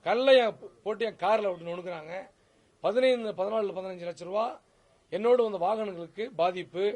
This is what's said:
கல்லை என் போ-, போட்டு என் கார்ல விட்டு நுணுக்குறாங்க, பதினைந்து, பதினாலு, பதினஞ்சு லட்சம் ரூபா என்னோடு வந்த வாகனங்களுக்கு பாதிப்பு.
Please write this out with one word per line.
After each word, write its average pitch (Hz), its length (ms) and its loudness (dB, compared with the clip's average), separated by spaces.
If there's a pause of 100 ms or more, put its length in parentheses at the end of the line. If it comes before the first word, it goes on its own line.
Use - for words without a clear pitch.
கல்லை 254 280 6 (100)
என் 214 160 0
போ-, - 120 -18 (120)
போட்டு 208 240 -4
என் 190 160 -8
கார்ல 208 260 2
விட்டு 170 200 -8
நுணுக்குறாங்க, 170 440 -10 (720)
பதினைந்து, 233 560 2
பதினாலு, 202 380 -2
பதினஞ்சு 185 320 -10
லட்சம் 175 200 -12
ரூபா 208 160 0 (680)
என்னோடு 233 340 4
வந்த 202 200 -4
வாகனங்களுக்கு 196 580 -4 (160)
பாதிப்பு. 175 460 -2 (100)